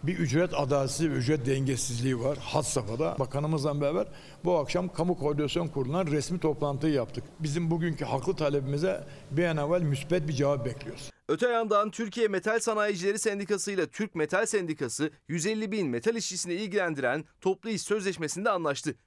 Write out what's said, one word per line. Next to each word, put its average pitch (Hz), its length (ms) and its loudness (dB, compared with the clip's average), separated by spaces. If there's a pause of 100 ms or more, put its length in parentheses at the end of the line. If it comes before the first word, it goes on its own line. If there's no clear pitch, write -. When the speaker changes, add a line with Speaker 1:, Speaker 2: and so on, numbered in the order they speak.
Speaker 1:
bir 180 160 0
ücret 165 360 2
adaletsizliği, 143 560 2
ücret 131 360 2
dengesizliği 131 720 0
var 135 180 0
had 147 240 0
safhada. 127 560 -2
Bakanımızla 147 640 0
beraber 160 260 0 (380)
bu 175 140 4
akşam 180 300 0
Kamu 170 300 0
Koordinasyon 147 500 0
Kurulu'ndan 156 380 0
resmi 151 340 0
toplantıyı 147 540 0
yaptık. 120 300 -2 (160)
Bizim 160 300 0
bugünkü 165 340 0
haklı 131 320 -2
talebimize 143 680 0 (260)
bir 151 140 2
an 165 120 2
evvel 156 260 2
müspet 151 460 0
bir 151 40 -2
cevap 139 340 2
bekliyoruz. - 440 -8 (180)
Speaker 2:
Öte 165 200 2
yandan 214 420 4
Türkiye 220 380 0
Metal 202 300 2
Sanayicileri 208 600 2
Sendikası 202 540 0
ile 175 140 2
Türk - 280 -4
Metal 185 320 2
Sendikası 156 640 -2 (180)
yüz 160 180 -2
elli 214 260 0
bin 202 160 0
metal 220 280 0
işçisini 180 380 -4
ilgilendiren 165 680 0 (160)
toplu 190 300 -2
iş 202 120 -2
sözleşmesinde 185 680 -2
anlaştı. 156 440 0 (120)